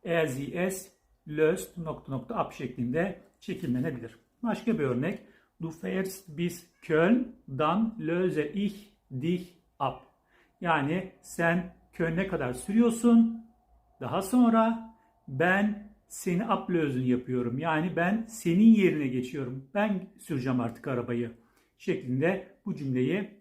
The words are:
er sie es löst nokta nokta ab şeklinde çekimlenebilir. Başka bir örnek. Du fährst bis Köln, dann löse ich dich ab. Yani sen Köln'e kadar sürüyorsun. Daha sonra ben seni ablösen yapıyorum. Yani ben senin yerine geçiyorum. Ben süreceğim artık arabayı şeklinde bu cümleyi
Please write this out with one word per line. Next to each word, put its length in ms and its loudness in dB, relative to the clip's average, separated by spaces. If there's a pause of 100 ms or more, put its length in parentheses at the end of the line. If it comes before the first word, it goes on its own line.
er 240 0
sie 260 -6
es 400 -6 (340)
löst 500 0
nokta 340 -8
nokta 240 -6
ab 180 -4
şeklinde 680 -4 (160)
çekimlenebilir. 800 -6 (240)
Başka 360 -2
bir 40 0
örnek. 360 0 (420)
Du 100 -8
fährst 680 -6
bis 340 -6 (100)
Köln, 540 2 (120)
dann 520 0
löse 540 0
ich 220 -2 (360)
dich 460 -4 (220)
ab. 180 -2 (640)
Yani 500 0 (100)
sen 540 0 (180)
Köln'e 340 -2
kadar 260 -2
sürüyorsun. 920 4 (540)
Daha 220 -2
sonra 760 4 (320)
ben 680 2 (140)
seni 400 -2
ablösen 540 0
yapıyorum. 560 0
Yani 380 -2
ben 320 0
senin 460 6
yerine 340 4
geçiyorum. 680 -6
Ben 360 -2 (100)
süreceğim 400 -2
artık 280 -6
arabayı 440 -4 (460)
şeklinde 880 -2
bu 100 -6
cümleyi 540 -2 (120)